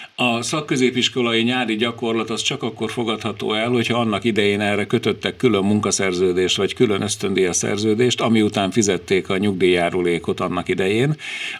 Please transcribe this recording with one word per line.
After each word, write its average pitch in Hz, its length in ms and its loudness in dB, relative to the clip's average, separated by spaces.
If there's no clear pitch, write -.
A 117 260 0
szakközépiskolai 123 1000 0
nyári 117 340 0
gyakorlat 113 540 -2
az 110 120 -4
csak - 200 -4
akkor 123 280 -6
fogadható 110 600 -4
el, 110 160 -2
hogyha 117 300 0
annak 110 260 0
idején 101 360 2
erre 104 260 0
kötöttek 104 500 -2
külön 104 280 2
munkaszerződést, 95 920 2
vagy 98 180 -2
külön 104 280 2
ösztöndíjas 98 540 0
szerződést, 110 640 0
ami 113 220 4
után 101 280 0
fizették 98 600 0
a 95 60 0
nyugdíjjárulékot 90 1040 2
annak 90 280 -4
idején. 104 460 0